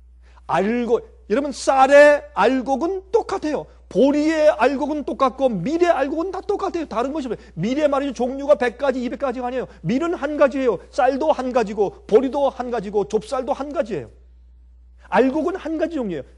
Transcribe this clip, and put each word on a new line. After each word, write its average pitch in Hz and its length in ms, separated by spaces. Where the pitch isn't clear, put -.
알곡, 220 840
여러분, 277 220
쌀의 285 840
알곡은 262 800
똑같아요. 302 560
보리의 294 600
알곡은 277 540
똑같고 262 460
밀의 277 400
알곡은 320 420
다 370 100
똑같아요. 370 460
다른 247 260
것이 285 140
없어요. 214 160
밀의 262 320
말이죠. 277 260
종류가 269 420
백 247 220
가지, 262 260
이백 240 160
가지가 254 280
아니에요. 247 200
밀은 277 320
한 294 240
가지예요. 262 420
쌀도 277 400
한 254 220
가지고 214 520
보리도 269 440
한 247 200
가지고 202 380
좁쌀도 254 460
한 277 200
가지예요. 208 380
알곡은 269 460
한 320 220
가지 320 180
종류예요. 190 280